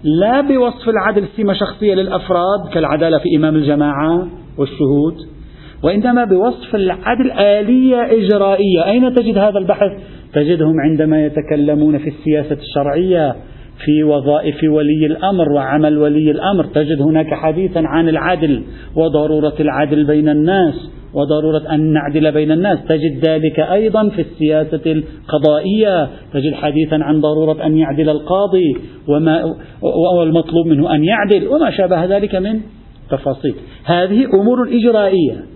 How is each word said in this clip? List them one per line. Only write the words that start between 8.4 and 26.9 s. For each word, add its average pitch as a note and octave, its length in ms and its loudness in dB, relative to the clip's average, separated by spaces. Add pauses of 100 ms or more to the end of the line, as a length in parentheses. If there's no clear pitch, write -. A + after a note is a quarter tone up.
أين B3 280 2
تجد A3 240 2
هذا G3+ 200 2
البحث؟ G3 340 0 (400)
تجدهم D#3 480 2
عندما D#3 460 2
يتكلمون D3 720 0
في D3+ 100 -6
السياسة D3 480 -2
الشرعية، D3 800 -2 (480)
في D3+ 180 2
وظائف D3 600 0
ولي D3+ 420 2
الأمر D#3+ 460 0
وعمل D3 460 0
ولي D3+ 320 2
الأمر، F3+ 340 0
تجد D3 360 -2
هناك D#3 340 0
حديثا E3+ 440 -2
عن D#3+ 300 0
العدل D#3+ 540 0 (340)
وضرورة D3+ 640 0
العدل D3 440 0
بين D3+ 240 2
الناس D#3 460 2 (400)
وضرورة D3+ 600 0
أن D#3 180 2
نعدل D3+ 400 0
بين D3+ 200 0
الناس. F3 260 0 (100)
تجد D#3 400 0
ذلك D#3 320 0
أيضا G#3+ 480 0
في G3 120 -4
السياسة D#3 640 -2
القضائية، D#3 1200 0 (240)
تجد C#3+ 220 -2
حديثا D#3 400 -2